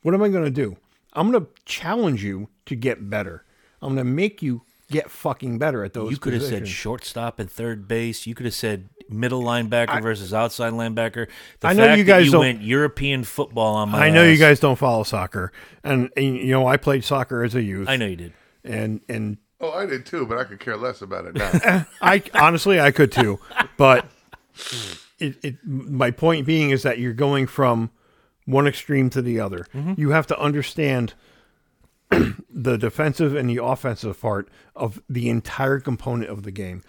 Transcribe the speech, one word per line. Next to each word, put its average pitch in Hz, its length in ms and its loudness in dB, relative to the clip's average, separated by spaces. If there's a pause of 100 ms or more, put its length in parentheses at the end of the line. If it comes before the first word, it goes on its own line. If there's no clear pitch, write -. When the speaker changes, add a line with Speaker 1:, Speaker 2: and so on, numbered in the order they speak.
Speaker 1:
what 170 140 0
am 196 80 4
I 208 80 4
gonna 170 180 0
do? 127 300 -4 (340)
I'm 180 180 0
gonna 226 140 2 (220)
challenge 165 580 -2
you 101 240 -8 (160)
to 143 100 -8
get 113 360 -6
better. 95 340 -8 (380)
I'm 139 80 -6
gonna 135 140 -2
make 170 360 -2
you 127 220 -4 (280)
get 147 200 -4
fucking 123 480 -6
better 131 260 -2
at 98 80 -10
those 110 180 -6
Speaker 2:
You 135 60 -6
could - 160 -6
have 117 100 -2
said 110 200 -4
Speaker 1:
positions. 98 80 -10
Speaker 2:
shortstop 117 680 -8
and 98 120 -8
third 113 360 -8
base. 113 400 -4
You 113 80 -10
could 123 120 -8
have 110 80 -6
said 101 340 -6 (220)
middle 123 320 -4
linebacker 120 480 0
Speaker 1:
I - 100 -2
Speaker 2:
versus 101 320 -4
outside 113 400 -2
linebacker. 113 560 -4 (320)
The 160 80 0
Speaker 1:
I 180 60 6
know 214 100 8
Speaker 2:
fact 208 140 8
Speaker 1:
you 202 60 6
Speaker 2:
that 196 80 10
Speaker 1:
guys 185 140 10
Speaker 2:
you - 60 6
Speaker 1:
don't 160 80 8
Speaker 2:
went 123 220 2
European 135 640 -2
football 110 520 -2
on 107 140 -2
my 143 160 4
Speaker 1:
I 156 40 6
know 165 140 8
you 165 100 10
Speaker 2:
ass. 151 40 6
Speaker 1:
guys 147 220 8
don't 135 160 4
follow 117 260 0
soccer, 95 500 -6 (320)
and, 131 320 0
and, 135 220 0
you 131 140 0
know, 131 140 4
I 135 120 2
played 135 260 0
soccer 127 400 -2
as 117 100 -2
a 127 80 0
youth. 101 280 -4
Speaker 2:
I 135 60 0
know 117 100 -2
you 92 100 -6
did. 85 160 -14 (320)
Speaker 1:
And, 110 420 -6
and 107 300 -6 (260)
Speaker 3:
Oh, 156 100 -6
I 185 120 -6
did 131 220 -8
too, 156 180 -6
but 113 140 -6
I 120 60 -4
could 98 140 -18
care 117 200 -8
less 123 240 -8
about 92 240 -10
it 87 80 -14
now. 165 580 0
Speaker 1:
<laughs> - 80 -20
I, 196 220 2 (100)
honestly, 170 480 4
I 143 120 6
could 143 200 4
too, 104 260 0 (380)
but 131 300 6 (1120)
it, 139 260 -4
it, 135 120 -8 (100)
my 131 440 -2
point 160 360 0
being 156 240 2
is 135 120 2
that 120 160 -2
you're 123 140 -4
going 139 340 0
from 117 440 0 (560)
one 139 200 4
extreme 135 440 0
to 131 100 -4
the 120 180 -2
other. 98 360 -6
Speaker 2:
Mm-hmm. 151 240 -6
Speaker 1:
You 147 140 0
have 156 160 2
to - 120 -2
understand 139 720 -2 (520)
<clears throat> - 460 -14 (400)
the 120 280 -2
defensive 147 580 -2
and 123 140 -2
the 117 120 -4
offensive 120 560 -6
part 101 300 -6 (260)
of - 360 -8
the 120 180 -4
entire 135 500 -2
component 120 520 -6
of 101 120 -12
the 101 80 -14
game, 92 380 -12